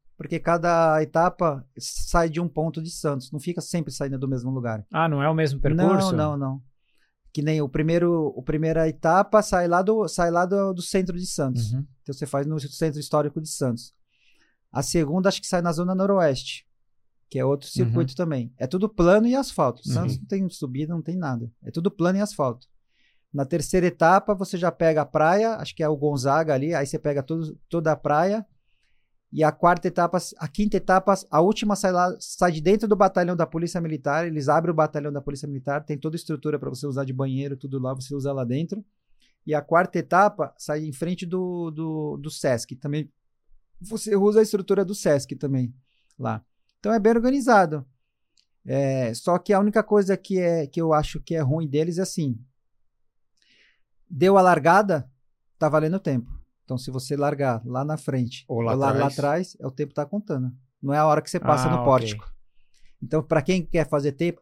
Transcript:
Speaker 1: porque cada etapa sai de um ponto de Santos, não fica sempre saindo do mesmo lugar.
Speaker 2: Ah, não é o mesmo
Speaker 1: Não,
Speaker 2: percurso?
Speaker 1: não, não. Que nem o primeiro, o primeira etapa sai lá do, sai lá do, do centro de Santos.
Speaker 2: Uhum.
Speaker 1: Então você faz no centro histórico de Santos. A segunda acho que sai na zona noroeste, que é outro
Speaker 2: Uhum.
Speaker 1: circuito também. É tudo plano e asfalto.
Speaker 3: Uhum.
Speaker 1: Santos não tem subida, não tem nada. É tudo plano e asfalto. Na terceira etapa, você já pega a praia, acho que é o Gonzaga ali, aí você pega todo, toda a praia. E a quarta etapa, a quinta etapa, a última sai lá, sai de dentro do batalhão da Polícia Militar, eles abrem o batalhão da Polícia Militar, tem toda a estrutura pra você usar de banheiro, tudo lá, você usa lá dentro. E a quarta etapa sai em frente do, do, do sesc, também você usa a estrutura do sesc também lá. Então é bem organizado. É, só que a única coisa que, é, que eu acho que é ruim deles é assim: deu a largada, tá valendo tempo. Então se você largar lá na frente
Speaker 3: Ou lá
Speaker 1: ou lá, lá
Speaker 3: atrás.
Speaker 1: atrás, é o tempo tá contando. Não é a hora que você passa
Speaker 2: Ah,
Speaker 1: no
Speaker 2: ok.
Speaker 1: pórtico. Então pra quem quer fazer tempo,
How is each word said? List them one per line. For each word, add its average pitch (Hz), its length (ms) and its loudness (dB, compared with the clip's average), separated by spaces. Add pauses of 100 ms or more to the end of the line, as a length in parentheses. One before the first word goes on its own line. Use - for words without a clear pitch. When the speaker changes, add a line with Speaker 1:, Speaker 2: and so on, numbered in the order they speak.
(160)
Speaker 1:
porque 165 240 -6
cada 165 640 4
etapa 160 640 0 (140)
sai - 500 0
de 156 100 -6
um 175 80 -2
ponto 160 360 -4
de 170 80 -10
Santos, 143 400 -6
não 151 80 -8
fica 170 220 -8
sempre 160 300 -6
saindo 139 280 -6
do 131 80 -4
mesmo 131 240 -4
lugar. 117 420 -6
Speaker 2:
Ah, 160 160 0
não 143 140 0
é 147 60 2
o 160 40 2
mesmo 151 240 0
Speaker 1:
Não, 135 40 -4
Speaker 2:
percurso? 180 540 4
Speaker 1:
não, 151 220 0
não. 135 240 -6 (720)
Que 151 100 -6
nem 156 200 0
o 139 80 -2
primeiro, 165 640 2
o 127 80 -10
primeira 160 440 0
etapa 180 540 4
sai 175 260 0
lá 175 140 4
do, 214 260 2
sai 170 220 0
lá 175 160 2
do, 196 280 0
do 175 100 -8
centro 185 340 -2
de 180 80 -6
Santos. 127 460 -2
Speaker 2:
Uhum. 131 120 -2 (200)
Speaker 1:
Então 143 100 -8
você 147 140 -10
faz 139 180 -2
no 156 140 -2
centro 147 400 -4
histórico 151 420 -2
de 156 80 -10
Santos. 120 420 -4 (800)
A 135 120 -4
segunda 175 460 0
acho 190 120 -2
que - 60 -12
sai 180 140 0
na 170 100 0
zona 175 240 -2
noroeste, 185 720 0 (600)
que 135 100 -6
é 127 60 0
outro 139 240 -2
Speaker 2:
Uhum. - 40 -16
Speaker 1:
circuito 127 420 0
também. 143 420 -4
É 131 100 -6
tudo 185 220 -2
plano 202 360 6
e 240 80 2
asfalto. 175 540 0
Speaker 3:
Uhum. 127 60 -2
Speaker 1:
Santos - 260 0
não - 60 -16
tem 190 240 -2
subida, 147 440 -6
não 165 80 -4
tem 165 160 -6
nada. 127 320 -4 (140)
É - 80 -14
tudo 170 180 0
plano 185 300 0
e - 20 0
asfalto. 143 460 -4 (640)
Na 139 120 -2
terceira 175 420 0
etapa, 180 480 4
você 190 220 -6
já 170 140 -2
pega 160 300 2
a 143 40 0
praia, 185 500 2
acho - 200 -12
que - 60 -6
é 156 80 0
o 156 80 0
Gonzaga 143 560 0
ali, 143 220 0
aí 143 100 -2
você 143 140 -6
pega 143 240 -2
todo, 160 340 -6 (100)
toda 160 260 0
a - 20 -4
praia. 175 500 0 (880)
E 147 80 2
a 156 80 6
quarta 175 360 2
etapa, 175 320 0 (180)
a 156 100 -10
quinta 208 300 0
etapa, 190 380 4 (160)
a 151 100 4
última 208 340 2
sai 196 160 0
lá, 180 280 2
sai - 320 0
de 160 100 -4
dentro 202 260 2
do 208 80 4
batalhão 190 400 4
da 165 120 0
Polícia 170 340 -4
Militar, 156 460 -2
eles 151 200 -4
abrem 165 240 2
o 160 40 0
batalhão 151 360 0
da 143 120 -6
Polícia 143 240 -10
Militar, 143 360 -6
tem 151 140 -6
toda 156 180 -6
a - 40 -4
estrutura 151 400 -4
pra 139 100 -8
você 131 160 -8
usar 139 180 -4
de 131 100 -6
banheiro, 135 440 -4
tudo 135 220 -8
lá, 127 160 -4
você 131 180 -12
usa 139 180 -4
lá 135 120 -4
dentro. 160 420 -4 (580)
E 151 120 -2
a 147 80 0
quarta 175 340 0
etapa 175 580 2
sai 151 300 -6
em 151 80 -8
frente 175 320 -6
do, 175 460 -6
do, 151 460 -6
do 143 120 -10
sesc, 127 460 -2
também 147 340 -6 (720)
você 214 340 -2
usa 208 240 6
a 220 40 10
estrutura 196 420 0
do 185 80 -6
sesc 143 420 0
também 131 380 -2 (460)
lá. 113 240 -6 (360)
Então 214 140 0
é 233 60 2
bem 214 140 6
organizado. 226 720 4 (800)
É, 135 520 0
só - 240 0
que - 120 -2
a 196 80 4
única 208 220 2
coisa 202 340 2
que, 190 240 -4
é, 170 280 0
que 135 120 -8
eu 165 140 2
acho 151 260 0
que 160 140 -8
é 160 80 0
ruim 156 260 0
deles 156 300 -2
é 190 60 0
assim: 143 340 -4 (1700)
deu 185 280 4
a 190 40 8
largada, 175 680 4 (480)
tá 156 120 2
valendo 156 300 0
tempo. 127 300 -2 (340)
Então 127 140 -8
se 123 140 -12
você 131 240 -6
largar 139 500 0
lá 123 180 -6
na 151 140 -4
frente 127 500 -4
Speaker 3:
Ou 117 140 -2
lá 117 120 0
Speaker 1:
ou 127 60 0
lá, 139 80 2
lá 135 60 2
Speaker 3:
atrás. 139 260 0
Speaker 1:
atrás, 147 400 -2
é - 80 -10
o 135 40 -10
tempo 143 220 -8
tá 147 120 -4
contando. 143 460 -4 (300)
Não 139 120 -2
é 147 40 2
a 151 80 4
hora 156 160 4
que - 80 -8
você 180 100 -4
passa 151 280 2
Speaker 2:
Ah, 156 40 2
Speaker 1:
no 160 60 0
Speaker 2:
ok. 123 80 0
Speaker 1:
pórtico. 117 400 2 (760)
Então 156 200 -2
pra 156 200 2
quem 180 240 0
quer 156 220 0
fazer 143 260 -2
tempo, 170 280 -4